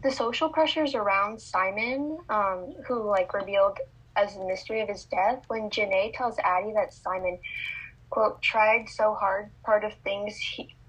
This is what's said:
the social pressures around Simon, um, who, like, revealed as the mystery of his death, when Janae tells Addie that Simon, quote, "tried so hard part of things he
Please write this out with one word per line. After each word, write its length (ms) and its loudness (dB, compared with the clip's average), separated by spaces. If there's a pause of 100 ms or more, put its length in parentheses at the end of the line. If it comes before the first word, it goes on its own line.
the 80 4
social 380 0
pressures 440 2
around 480 0
Simon, 760 -2 (100)
um, 460 0 (120)
who, 220 -2
like, 240 2
revealed 460 2 (360)
as 200 2
the 100 -8
mystery 360 -2
of 80 -4
his 160 -6
death, 420 2
when 240 -4
Janae 440 0
tells 220 -2
Addie 360 2
that 200 0
Simon, 460 -4 (720)
quote, 320 2
"tried 460 4
so 260 0
hard 340 -2 (140)
part 200 4
of 100 -4 (100)
things 340 -4
he 380 -10 (140)